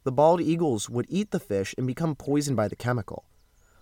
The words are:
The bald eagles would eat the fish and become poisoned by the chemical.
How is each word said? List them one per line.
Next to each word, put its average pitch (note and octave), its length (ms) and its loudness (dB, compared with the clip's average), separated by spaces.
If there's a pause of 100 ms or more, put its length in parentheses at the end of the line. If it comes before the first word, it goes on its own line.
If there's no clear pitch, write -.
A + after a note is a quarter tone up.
The C3 80 -2
bald D#3+ 280 6
eagles D#3 500 0
would A#2+ 200 -2
eat G#3 220 -4
the F#3 80 -2
fish G2 380 -4
and B2+ 100 -2
become D3+ 280 -4
poisoned C#3+ 400 0
by G#2+ 120 2
the - 80 -6
chemical. - 500 -4 (560)